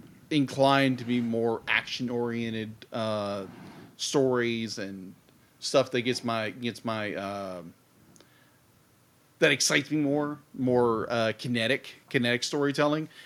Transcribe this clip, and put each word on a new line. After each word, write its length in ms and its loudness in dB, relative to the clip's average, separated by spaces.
inclined 680 4
to 60 -10
be 160 2
more 460 0
action-oriented, 1040 -2
uh, 520 -2
stories 800 0
and 340 -10
stuff 320 2
that 120 0
gets 200 -2
my, 280 -2
gets 340 -8
my, 300 -4
uh, 460 -6
that 120 6
excites 400 2
me 60 0
more, 420 0
more, 560 2
uh, 280 2
kinetic, 580 -2
kinetic 340 2
storytelling. 640 0